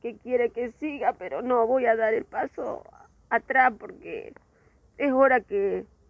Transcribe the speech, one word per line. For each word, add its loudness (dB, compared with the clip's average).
que -8
quiere -2
que -8
siga, -4
pero -8
no 2
voy 2
a 4
dar 0
el -2
paso -8
atrás 2
porque -14
es 2
hora 6
que, -2